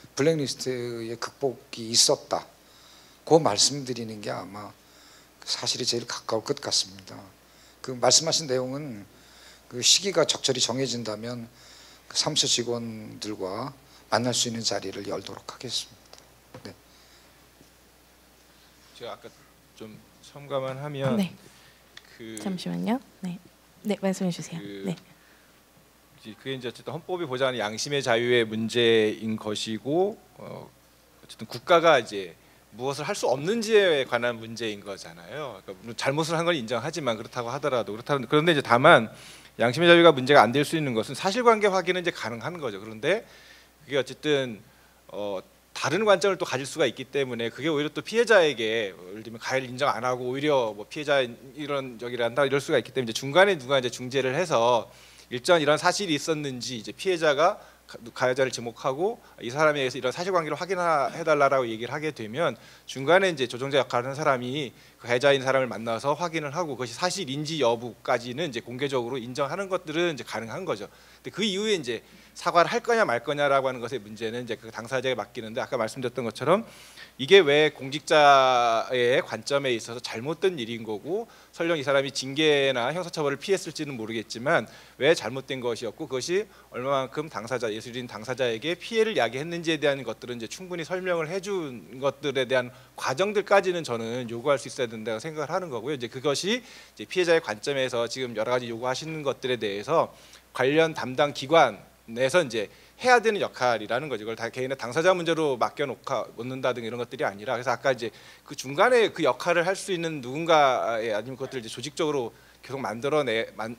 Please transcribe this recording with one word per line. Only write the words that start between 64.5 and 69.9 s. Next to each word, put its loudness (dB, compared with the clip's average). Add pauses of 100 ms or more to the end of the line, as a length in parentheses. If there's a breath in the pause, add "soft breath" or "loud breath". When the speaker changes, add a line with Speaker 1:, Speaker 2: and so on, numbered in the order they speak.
Speaker 2:
그 -12
가해자인 4
사람을 2
만나서 -4
확인을 -6
하고 -4
그것이 -8
사실인지 -4
여부까지는 0
이제 -6
공개적으로 -4
인정하는 -6
것들은 -2